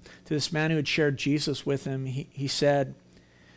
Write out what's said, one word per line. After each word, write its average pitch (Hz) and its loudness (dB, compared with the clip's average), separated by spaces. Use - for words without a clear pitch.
to 151 -2
this 139 -2
man 156 0
who 165 2
had 147 0
shared 147 2
Jesus 143 0
with 139 -2
him. 135 -4
He, 131 -6
he 135 -6
said, 139 2